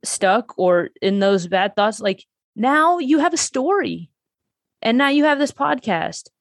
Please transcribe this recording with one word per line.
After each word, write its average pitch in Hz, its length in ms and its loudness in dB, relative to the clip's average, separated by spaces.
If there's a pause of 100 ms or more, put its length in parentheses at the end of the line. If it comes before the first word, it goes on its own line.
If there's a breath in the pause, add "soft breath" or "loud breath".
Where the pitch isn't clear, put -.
stuck 214 520 -2
or 180 340 2 (120)
in 196 160 0
those 196 300 0
bad 190 280 -2
thoughts, 214 240 0
like, 202 240 -4 (320)
now 311 440 2
you 294 180 2
have 330 160 2
a 320 40 -4
story 262 760 -4 (720)
and 233 160 2
now 277 100 2
you 285 140 2
have 294 160 2
this 285 120 0
podcast. 247 800 -4 (120)